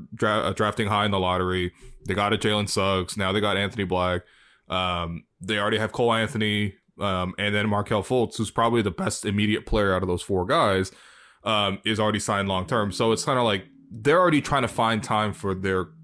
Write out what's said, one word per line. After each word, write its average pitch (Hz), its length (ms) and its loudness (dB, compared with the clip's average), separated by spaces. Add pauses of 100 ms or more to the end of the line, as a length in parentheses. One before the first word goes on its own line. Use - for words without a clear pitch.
(140)
dra-, 110 260 2
uh, 92 120 0
drafting 104 360 0
high 104 160 2
in 107 60 0
the 98 80 2
lottery. 90 540 0 (340)
They 95 80 -2
got 104 180 2
a 107 60 2
Jalen 104 300 0
Suggs. 95 480 0
Now 95 160 0
they 104 80 0
got 101 160 0
Anthony 101 280 -2
Black. 90 380 0 (460)
Um, 87 560 -4 (160)
they 104 180 -2
already 104 200 0
have 107 140 -2
Cole 117 220 2
Anthony, 107 600 -2 (240)
um, 92 400 -2
and 104 160 -2
then 104 140 0
Markelle 104 340 0
Fultz, 123 360 0
who's 110 120 -4
probably 117 300 2
the 101 100 0
best 92 360 -6
immediate 104 400 0
player 101 280 2
out 92 80 0
of 92 60 -2
those 90 140 -2
four 92 240 -2
guys, 104 460 2 (500)
um, 101 420 0
is 110 160 0
already 107 200 2
signed 101 280 0
long-term. 98 440 0
So 113 200 2
it's 110 120 0
kinda 131 180 2
like 101 240 2 (240)
they're 135 300 4
already 165 200 4
trying 139 220 0
to 113 60 0
find 113 340 0
time 107 320 -2
for 98 200 -4
their 92 340 -2 (160)